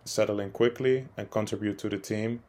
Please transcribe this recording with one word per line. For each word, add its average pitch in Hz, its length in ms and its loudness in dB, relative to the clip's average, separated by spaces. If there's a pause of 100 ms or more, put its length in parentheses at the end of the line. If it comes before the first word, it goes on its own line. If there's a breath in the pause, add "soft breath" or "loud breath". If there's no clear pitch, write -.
settle 104 380 2
in 98 100 -6
quickly 131 640 2
and 104 160 -8
contribute 104 460 -2
to - 100 -4
the 101 100 -2
team, 110 520 -4